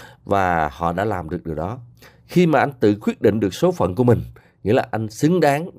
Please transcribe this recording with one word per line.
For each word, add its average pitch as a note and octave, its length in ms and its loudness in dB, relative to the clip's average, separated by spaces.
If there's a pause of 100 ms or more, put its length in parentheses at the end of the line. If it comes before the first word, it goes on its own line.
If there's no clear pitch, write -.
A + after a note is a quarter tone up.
(240)
Và F2 480 0
họ E2+ 200 -4
đã F#2 120 -2
làm F2+ 260 -6
được F2 160 -8
điều D#2+ 80 -8
đó. F2 240 -6 (480)
Khi F3 200 2
mà D3 120 2
anh B2+ 220 2
tự G#2 200 4
quyết - 220 -4
định A2 180 2
được G2 140 0
số F3+ 180 2
phận F#2 220 -2
của B2 100 0
mình, A#2+ 160 4 (440)
nghĩa G2 80 0
là B2+ 180 2
anh A2 180 -6
xứng E3 320 0
đáng D3+ 380 0